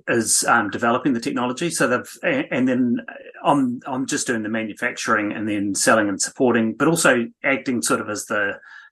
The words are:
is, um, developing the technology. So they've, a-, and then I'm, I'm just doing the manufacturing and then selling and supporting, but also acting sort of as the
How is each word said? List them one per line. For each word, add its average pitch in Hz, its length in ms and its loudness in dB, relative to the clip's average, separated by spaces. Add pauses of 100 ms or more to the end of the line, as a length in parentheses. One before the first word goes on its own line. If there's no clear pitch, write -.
is, - 400 2
um, 113 220 4
developing 120 440 0
the 113 60 0
technology. 127 500 -2
So 151 180 0
they've, 120 360 -2
a-, 151 280 0
and 131 160 2
then 123 340 2 (420)
I'm, 131 420 2
I'm 131 220 -4
just 139 180 -2
doing 113 180 -2
the 107 60 -6
manufacturing 110 840 -2
and 107 140 -4
then 101 280 -2
selling 110 320 4
and 98 120 -2
supporting, 117 540 2
but 175 140 2
also 135 400 4 (160)
acting 135 380 -2
sort 123 180 0
of 107 100 -8
as 104 160 -6
the 101 280 -2 (380)